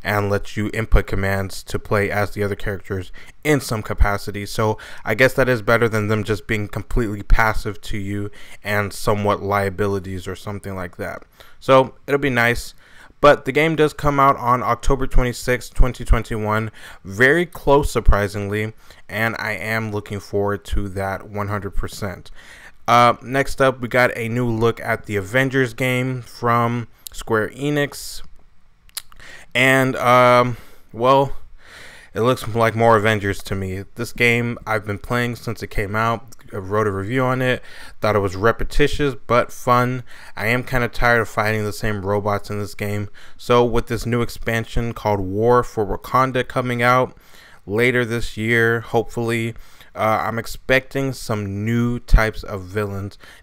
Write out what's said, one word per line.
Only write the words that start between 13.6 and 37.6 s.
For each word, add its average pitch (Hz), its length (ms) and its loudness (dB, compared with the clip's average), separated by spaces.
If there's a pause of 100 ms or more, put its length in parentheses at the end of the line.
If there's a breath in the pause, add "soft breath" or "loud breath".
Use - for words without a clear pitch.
does 151 160 2
come 143 260 0
out 139 160 6
on 120 260 0
October 123 460 2
twenty-sixth, 123 640 2
twenty 123 300 4
twenty-one. 110 680 0 (340 loud breath)
Very 131 400 4
close, 143 440 2
surprisingly. 104 840 2 (340 loud breath)
And 110 320 -2
I 107 140 -4
am 110 400 -4
looking 101 260 -6
forward 101 460 -4
to 101 240 -2
that 95 400 -6
one 101 180 -6
hundred 101 240 -6
percent. - 600 -10 (540 loud breath)
Uh, 120 360 6
next 135 400 -2
up, 127 180 2
we 120 80 -6
got 123 300 2
a 117 100 -6
new 120 220 -2
look 113 320 0
at 113 240 -4
the 107 100 -4
Avengers 127 580 0
game 127 480 -2
from 117 680 0 (240 soft breath)
Square 107 380 -2
Enix. 143 720 -4 (1300 loud breath)
And, 131 400 4
um, 123 640 6 (340 loud breath)
well, 135 460 4 (760 loud breath)
it 101 80 -2
looks 123 280 0
like 113 260 2
more 113 220 6
Avengers 101 460 0
to - 120 -6
me. 95 300 -6 (100)
This 117 160 -8
game 120 460 0 (100)
I've 107 180 -2
been 101 140 -6
playing 120 380 -4
since - 260 -8
it 101 60 -8
came 101 260 -2
out. 113 300 -2 (260)
I 113 60 -10
wrote 104 280 0
a 104 60 0
review 104 320 -2
on 127 180 0
it. 127 220 -2 (360 loud breath)